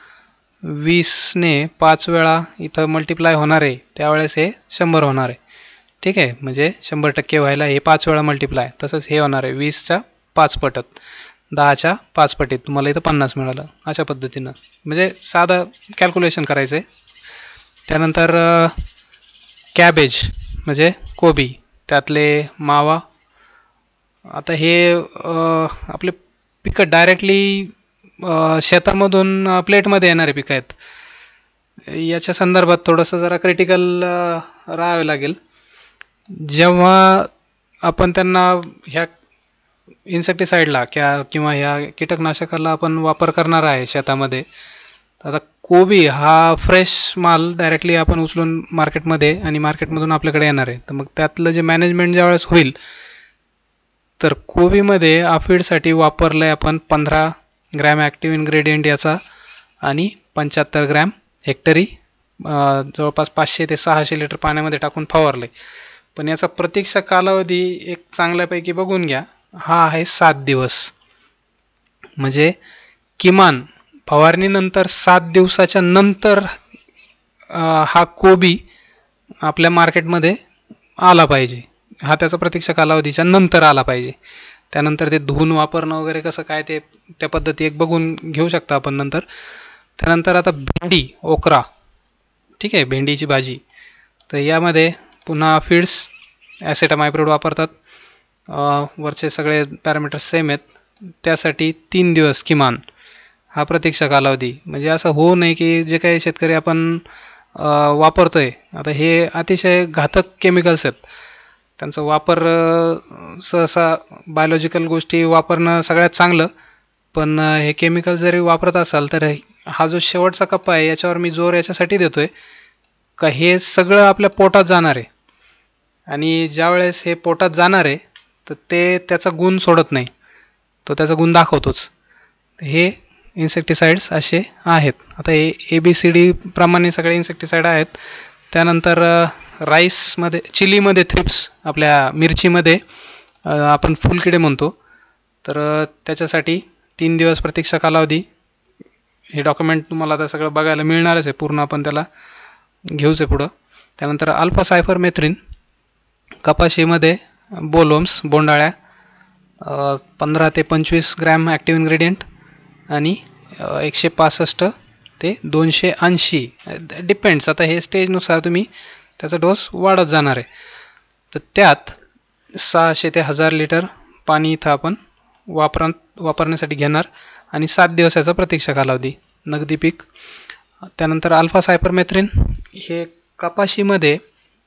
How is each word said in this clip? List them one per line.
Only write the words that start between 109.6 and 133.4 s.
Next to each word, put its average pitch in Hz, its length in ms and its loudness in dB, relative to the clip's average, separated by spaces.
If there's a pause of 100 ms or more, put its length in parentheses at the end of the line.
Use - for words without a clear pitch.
घातक 156 380 -2 (180)
chemicals 175 440 2
आहेत, 123 200 -6 (760)
त्यांचा 151 220 -10
वापर, 156 460 0
अ, 165 480 0 (460)
सहसा 165 540 0 (320)
biological 160 560 -2
गोष्टी 165 400 -2
वापरणं 165 580 2
सगळ्यात 170 280 2
चांगलं, 175 380 2 (680)
पण, 156 240 -2
अ, 156 180 0
हे 151 140 0
केमिकल 170 440 0
जरी 175 240 0
वापरत 170 360 0
असाल 160 360 0
तर 151 220 0 (340)
हा 160 200 -2
जो 170 120 -2
शेवटचा 180 460 0
कप्पा 185 280 -2
आहे 156 140 2
याच्यावर 170 300 -2
मी 170 140 -4
जोर 170 220 0
याच्यासाठी 175 440 -2
देतोय 156 300 0 (920)
का 160 100 0
हे 170 320 2
सगळं 190 460 4
आपल्या 196 240 4
पोटात 190 340 4
जाणार 165 340 2
आहे 117 80 -10 (1080)
आणि 160 360 -2
ज्यावेळेस 175 580 -2
हे 170 80 -2
पोटात 170 360 -2
जाणार 175 360 2
आहे 143 120 0 (520)
तर 156 40 -12 (180)
ते 175 260 0
त्याचा 180 320 -2
गुण 180 280 0
सोडत 170 340 2
नाही, 127 140 -2 (800)
तो 147 60 -4
त्याचा 156 200 0
गुण 165 180 2
दाखवतोच. 160 580 2 (720)
हे 165 300 0 (440)
insecticides 160 800 0